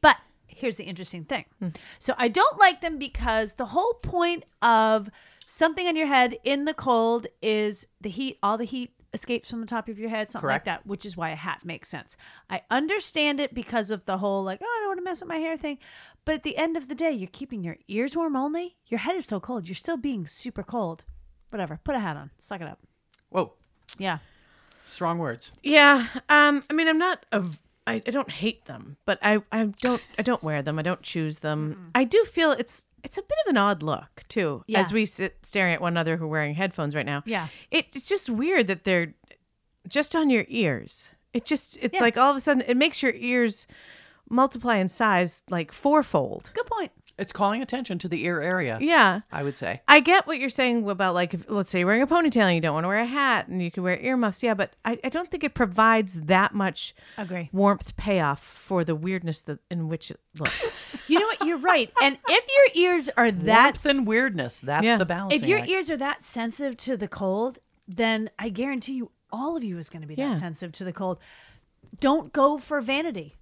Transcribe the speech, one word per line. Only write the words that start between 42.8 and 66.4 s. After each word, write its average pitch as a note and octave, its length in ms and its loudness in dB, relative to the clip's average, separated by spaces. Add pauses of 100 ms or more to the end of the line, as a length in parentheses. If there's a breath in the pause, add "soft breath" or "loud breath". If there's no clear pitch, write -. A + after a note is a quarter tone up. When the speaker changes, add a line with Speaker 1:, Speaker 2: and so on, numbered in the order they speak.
Speaker 2:
your B3+ 120 2
ears A#3+ 540 0 (600 loud breath)
multiply B3 460 2
in F#3 140 2
size, F3+ 600 2
like, E3+ 220 -4
fourfold. - 840 2
Speaker 1:
Good A#4+ 120 -4
point. G#4+ 260 -6 (260)
Speaker 3:
It's G3 140 -6
calling G#3 300 0
attention B3 380 -6
to F3+ 100 -8
the D3+ 160 -4
ear F3 160 -2
area. D#3+ 400 -2
Speaker 2:
Yeah. A#3+ 400 4 (100)
Speaker 3:
I D3 100 -6
would C#3+ 160 -4
say. F#2 300 -6
Speaker 2:
I D4 140 10
get E4+ 260 4
what D#4+ 100 -4
you're C4 120 -2
saying A#3+ 400 0
about, F#3 260 0
like, F3+ 180 0
if, E3+ 160 -8
let's G3 220 -2
say F#3 80 0
you're F3 80 2
wearing G#3+ 140 4
a C4+ 60 2
ponytail D#4 340 4
and F#3 140 6
you E3 40 2
don't D#3 140 0
wanna D#3+ 160 -2
wear G3+ 100 0
a A#3 60 0
hat C4 420 0
and F#3 160 -4
you E3+ 80 -4
can F#3 120 -6
wear F3+ 140 0
earmuffs. A#3+ 460 0
Yeah, A#3 100 2
but G3 300 -2
I, A#3 180 -4
I - 60 -4
don't E4+ 240 -6
think D#4+ 140 -4
it - 80 -2
provides A3 720 2
that F#3 300 2
much - 400 -4 (240 loud breath)
Speaker 1:
Agree. F3+ 360 -8
Speaker 2:
warmth G3+ 420 2
payoff E3 480 0
for - 400 -4
the D#3+ 120 0
weirdness F3 480 -4
that, D3 160 -10 (120)
in E3+ 160 -4
which D#3+ 240 -8
it - 80 -16 (180)
looks. - 640 -4
Speaker 1:
<laughs> - 60 -20
You D#4+ 140 4
know G#4 60 2
what? G#4+ 180 -2
You're E4 140 0
right. D#4 300 2 (140)
And C4+ 240 2
if A#4+ 480 6
your E4+ 160 6
ears D4+ 240 0
are A#3 160 6
that A3 440 6
Speaker 3:
Warmth - 100 -4
and C#4 200 4
weirdness. G#3+ 540 0
That's C#3+ 240 0
Speaker 2:
Yeah. A3+ 140 4
Speaker 3:
the F#3 80 2
balancing F#3+ 360 0
Speaker 1:
if - 60 -2
your G4+ 120 4
Speaker 3:
act. - 100 -8
Speaker 1:
ears F4+ 200 0
are D#4 80 -2
that C#4 240 -4
sensitive A#3+ 560 -6